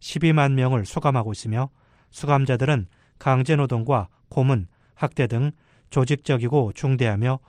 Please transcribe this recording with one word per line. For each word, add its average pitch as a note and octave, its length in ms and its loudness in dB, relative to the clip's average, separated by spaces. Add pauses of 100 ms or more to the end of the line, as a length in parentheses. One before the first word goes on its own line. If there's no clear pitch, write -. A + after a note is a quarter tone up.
십이만 D3+ 540 2
명을 B2+ 300 0
수감하고 C3 460 -2
있으며 A2+ 380 -4 (420)
수감자들은 C3+ 760 0 (320)
강제노동과 C3 920 0 (180)
고문, B2+ 400 0 (260)
학대 - 340 -2
등 A#2+ 240 -2 (380)
조직적이고 B2+ 840 0
중대하며 B2+ 760 0